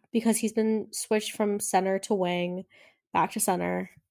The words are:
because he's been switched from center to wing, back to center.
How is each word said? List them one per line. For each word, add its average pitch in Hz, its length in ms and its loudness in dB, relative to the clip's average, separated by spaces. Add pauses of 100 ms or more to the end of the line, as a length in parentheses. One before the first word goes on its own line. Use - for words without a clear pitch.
(120)
because 226 260 2
he's 214 160 -2
been 220 380 0
switched - 440 -2
from 208 240 0
center 190 400 0
to 208 140 -2
wing, 180 520 0 (480)
back 175 180 2
to - 80 -6
center. 180 500 0 (220)